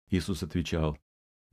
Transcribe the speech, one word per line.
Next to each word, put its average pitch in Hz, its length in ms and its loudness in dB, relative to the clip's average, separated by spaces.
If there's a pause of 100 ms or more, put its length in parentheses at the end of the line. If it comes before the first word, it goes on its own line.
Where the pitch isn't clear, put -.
Иисус 92 340 0
отвечал: 80 560 0 (540)